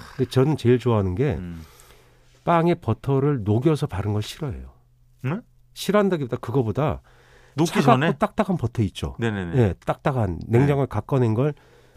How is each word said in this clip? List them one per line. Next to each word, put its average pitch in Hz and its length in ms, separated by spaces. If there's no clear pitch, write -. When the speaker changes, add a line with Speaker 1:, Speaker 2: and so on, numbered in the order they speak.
Speaker 1:
근데 127 140
저는 135 280
제일 123 220
좋아하는 104 360
게 127 200
Speaker 2:
음. 82 280
Speaker 1:
빵에 170 300
버터를 135 680
녹여서 127 440
바른 101 260
걸 104 80
싫어해요. 71 500
Speaker 2:
네? 151 160
Speaker 1:
싫어한다기보다 180 640
그거보다 117 640
Speaker 2:
녹기 170 260
Speaker 1:
차갑고 - 40
Speaker 2:
전에? 156 160
Speaker 1:
딱딱한 202 400
버터 117 260
있죠. 85 360
Speaker 2:
네네네. 104 380
Speaker 1:
예, 107 160
딱딱한, 120 640
냉장고에 139 380
Speaker 2:
네. - 40
Speaker 1:
갖고 - 280
꺼낸 117 160
걸 139 200